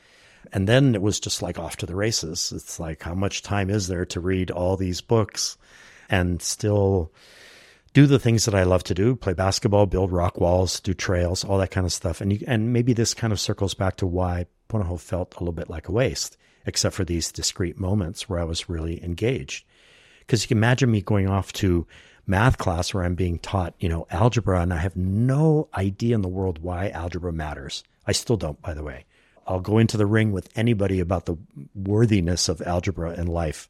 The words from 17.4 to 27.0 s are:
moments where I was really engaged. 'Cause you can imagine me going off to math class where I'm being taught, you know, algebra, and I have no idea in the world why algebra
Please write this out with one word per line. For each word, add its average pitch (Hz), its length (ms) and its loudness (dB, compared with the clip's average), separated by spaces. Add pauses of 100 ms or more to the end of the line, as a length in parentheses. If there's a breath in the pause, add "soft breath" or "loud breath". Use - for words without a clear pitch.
moments 92 500 -2
where 90 120 -2
I 85 60 -2
was 80 240 -6
really 82 340 -4
engaged. 87 640 -4 (600 soft breath)
'Cause 120 140 2
you - 60 -6
can 120 100 2
imagine 123 320 4
me 107 120 4
going 98 260 2
off 95 260 0
to 87 320 2 (400 loud breath)
math 101 320 4
class 87 360 -2
where 95 100 -2
I'm 87 120 0
being 87 240 -2
taught, 90 400 -4
you 90 100 -2
know, 80 200 -4
algebra, 95 520 2
and 90 120 0
I 82 40 -2
have 90 180 -2
no 131 800 2
idea 101 400 0
in 107 60 0
the 92 80 -2
world 92 300 -4
why 90 300 -4
algebra 87 440 -6